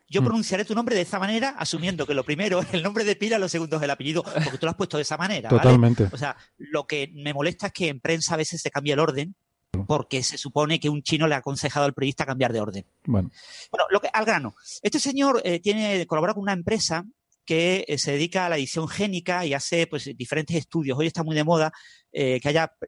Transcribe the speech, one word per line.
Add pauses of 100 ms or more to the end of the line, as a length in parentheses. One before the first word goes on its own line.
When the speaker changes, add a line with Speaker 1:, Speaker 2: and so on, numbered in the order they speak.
Speaker 1:
yo
Speaker 2:
Mm.
Speaker 1:
pronunciaré
tu
nombre
de
esa
manera,
asumiendo
que
lo
primero
es
el
nombre
de
pila,
lo
segundo
es
el
apellido,
porque
tú
lo
has
puesto
de
esa
manera,
¿vale?
Speaker 2:
Totalmente.
Speaker 1:
O
sea, (200)
lo
que
me
molesta
es
que
en
prensa
a
veces
se
cambia
el
orden, (500)
porque
se
supone
que
un
chino
le
ha
aconsejado
al
periodista
cambiar
de
orden. (200)
Speaker 2:
Bueno. (420)
Speaker 1:
Bueno,
lo
que,
al
grano. (260)
Este
señor,
eh,
tiene,
colabora
con
una
empresa (400)
que,
eh,
se
dedica
a
la
edición
génica
y
hace,
pues,
diferentes
estudios.
Hoy
está
muy
de
moda, (400)
eh,
que
haya (140)